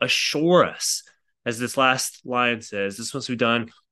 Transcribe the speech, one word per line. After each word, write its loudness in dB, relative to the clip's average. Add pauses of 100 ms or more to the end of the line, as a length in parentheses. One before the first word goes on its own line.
assure 4
us -2 (440)
as -4
this -4
last 2
line 0
says, -6
"This -10
must -8
be -4
done 2 (220)